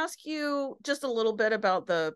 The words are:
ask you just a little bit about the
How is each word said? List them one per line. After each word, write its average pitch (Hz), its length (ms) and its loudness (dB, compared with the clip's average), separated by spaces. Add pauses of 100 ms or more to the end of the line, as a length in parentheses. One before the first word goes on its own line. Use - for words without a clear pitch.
ask - 220 -6
you 294 580 -2
just 285 220 -2
a 262 60 -2
little 226 240 2
bit 220 180 2
about 196 340 2
the 160 300 0